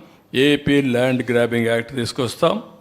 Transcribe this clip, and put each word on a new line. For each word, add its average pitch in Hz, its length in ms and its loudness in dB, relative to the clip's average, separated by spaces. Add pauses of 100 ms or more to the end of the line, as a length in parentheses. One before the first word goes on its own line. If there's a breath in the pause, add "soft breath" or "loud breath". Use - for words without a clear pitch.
(340 loud breath)
ఏపీ 143 480 2
ల్యాండ్ 127 480 0
గ్రాబింగ్ 117 360 0
యాక్ట్ 113 280 -2
తీసుకొస్తాం. 135 680 -2 (180)